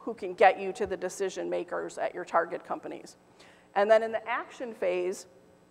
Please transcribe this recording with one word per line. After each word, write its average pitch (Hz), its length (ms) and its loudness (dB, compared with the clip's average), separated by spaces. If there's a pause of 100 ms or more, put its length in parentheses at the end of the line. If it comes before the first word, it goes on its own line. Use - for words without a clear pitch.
who 240 120 -6
can 190 220 -8
get 190 240 8
you 190 140 -4
to 202 140 -4
the 185 100 -4
decision 180 520 -4
makers 175 500 -6
at - 160 -2
your 175 100 -8
target 170 400 0
companies. 160 520 -10 (580)
And 202 160 4
then 220 120 8
in 226 80 -2
the 220 180 -6
action 254 460 -8
phase, 180 520 -2 (440)